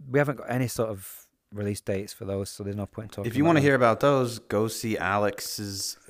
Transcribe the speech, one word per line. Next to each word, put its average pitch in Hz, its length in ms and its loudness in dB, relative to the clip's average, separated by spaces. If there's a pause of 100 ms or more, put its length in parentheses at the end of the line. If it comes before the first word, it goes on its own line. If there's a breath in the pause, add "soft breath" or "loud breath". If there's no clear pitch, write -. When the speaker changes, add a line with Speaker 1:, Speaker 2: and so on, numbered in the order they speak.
Speaker 1:
we 127 100 2
haven't 139 180 0
got - 120 -12
any 127 200 0
sort 110 200 -2
of - 380 -12 (260)
release 101 280 -4
dates 101 320 -4
for - 120 -14
those, 98 240 -4
so - 140 -12
there's 101 140 -6
no 101 80 -4
point 110 260 -12
talking 101 180 -6
Speaker 2:
If 113 60 -6
you 139 80 4
Speaker 1:
about 160 40 6
Speaker 2:
wanna 165 120 6
Speaker 1:
them. 139 60 4
Speaker 2:
hear 139 100 6
about 117 240 6
those, 127 400 2
go 107 300 0
see 110 280 -4
Alex's, 101 1000 -2 (120)